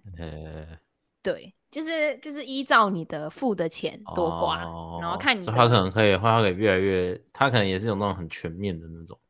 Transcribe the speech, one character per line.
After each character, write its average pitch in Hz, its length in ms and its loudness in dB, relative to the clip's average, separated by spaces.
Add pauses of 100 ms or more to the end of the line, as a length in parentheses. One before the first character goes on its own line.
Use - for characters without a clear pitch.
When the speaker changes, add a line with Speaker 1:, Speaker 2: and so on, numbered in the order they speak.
(180)
Speaker 1:
呃。 78 480 -12 (560)
Speaker 2:
对， 190 300 -6 (200)
就 311 120 -8
是， 302 340 -2
就 311 120 -14
是 285 140 -10
依 269 180 -4
照 233 260 4
你 170 180 -4
的 151 220 -8
付 247 240 -2
的 175 160 -2
钱 - 320 -8 (140)
多 170 160 0
寡， 165 340 -2
Speaker 1:
哦， 170 360 -10
Speaker 2:
然 170 100 -4
后 - 80 -4
看 269 160 0
你 202 60 -6
的 175 60 -10
Speaker 1:
所 110 80 -2
以 - 20 0
他 123 100 8
可 120 80 6
能 92 160 4
可 107 160 4
以， 98 100 6
他 113 240 4
可 104 80 4
以 90 60 0
越 104 160 2
来 92 80 4
越， 92 420 0 (120)
他 139 180 2
可 120 80 2
能 101 80 4
也 95 140 0
是 113 80 -4
有 101 80 0
那 98 60 -2
种 98 120 0
很 87 160 -10
全 - 220 -10
面 90 260 -6
的 82 80 -16
那 82 180 -16
种。 - 140 -20 (120)